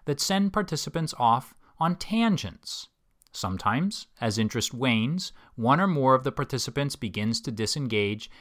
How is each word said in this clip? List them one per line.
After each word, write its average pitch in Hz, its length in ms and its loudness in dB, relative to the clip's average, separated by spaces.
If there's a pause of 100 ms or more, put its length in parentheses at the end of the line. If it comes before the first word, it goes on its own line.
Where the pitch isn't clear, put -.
that 143 160 -2
send 196 320 2
participants 160 680 -2
off 120 340 4 (280)
on 170 160 2
tangents. 208 920 -2 (440)
Sometimes, 110 720 -2 (140)
as 110 180 0
interest 110 340 0
wanes, 123 600 0 (240)
one 127 240 4
or 196 80 2
more 135 260 4
of 127 80 4
the 131 80 -2
participants 139 640 -4
begins 107 460 -2
to - 100 -6
disengage 107 800 0 (100)